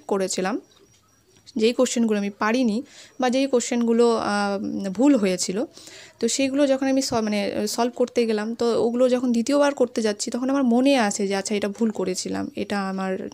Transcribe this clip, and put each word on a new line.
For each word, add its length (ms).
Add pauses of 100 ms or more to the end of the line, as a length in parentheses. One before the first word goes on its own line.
করেছিলাম, 540 (960)
যেই 180
কোশ্চেনগুলো 460
আমি 100
পারিনি 540 (360)
বা 100
যেই 180
কোশ্চেনগুলো, 680
আহ, 760
ভুল 260
হয়েছিল, 500 (540)
তো 80
সেইগুলো 400
যখন 200
আমি 140
স-, 120
মানে 540
সলভ 280
করতে 300
গেলাম, 300
তো 280
ওগুলো 260
যখন 220
দ্বিতীয়বার 420
করতে 280
যাচ্ছি 300
তখন 180
আমার 140
মনে 340
আছে 300
যে 80
আচ্ছা 200
এটা 120
ভুল 220
করেছিলাম, 680
এটা 340
আমার 440